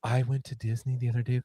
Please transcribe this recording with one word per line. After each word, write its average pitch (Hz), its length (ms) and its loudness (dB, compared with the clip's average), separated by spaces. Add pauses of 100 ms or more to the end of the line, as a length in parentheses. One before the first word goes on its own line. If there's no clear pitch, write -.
I 120 200 2
went 131 240 0
to - 80 -10
Disney 117 420 -2
the 123 140 0
other 120 120 2
day. 123 220 2